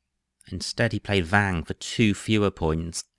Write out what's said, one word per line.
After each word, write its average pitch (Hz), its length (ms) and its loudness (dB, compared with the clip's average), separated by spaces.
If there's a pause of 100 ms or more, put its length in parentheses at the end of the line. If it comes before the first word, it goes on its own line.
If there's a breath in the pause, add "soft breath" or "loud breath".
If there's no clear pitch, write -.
(520)
Instead, 107 400 -4
he 104 80 -4
played 98 240 0
Vang 92 400 2
for - 100 -6
two 107 400 0
fewer 104 360 2
points 82 540 -2 (140)